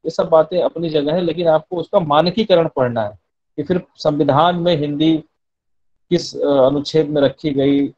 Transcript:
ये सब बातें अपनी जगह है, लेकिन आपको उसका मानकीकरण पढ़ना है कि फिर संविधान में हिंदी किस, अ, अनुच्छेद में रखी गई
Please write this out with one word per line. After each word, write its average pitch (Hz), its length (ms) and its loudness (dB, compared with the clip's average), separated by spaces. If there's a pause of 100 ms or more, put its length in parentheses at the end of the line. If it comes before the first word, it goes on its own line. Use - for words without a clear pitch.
ये 160 60 -4
सब 170 180 -2
बातें 160 340 2
अपनी 165 280 -4
जगह 151 240 0
है, 185 60 -2
लेकिन 170 280 -2
आपको 156 280 -2
उसका 180 240 -2
मानकीकरण 170 760 2
पढ़ना 120 260 0
है 101 160 -8 (380)
कि 151 60 -8
फिर 175 200 -2 (140)
संविधान 151 600 0
में 170 200 0
हिंदी 147 480 -2 (880)
किस, 170 260 -2
अ, 143 100 -2
अनुच्छेद 143 640 2
में 147 140 0
रखी 139 280 -2
गई 139 360 2 (120)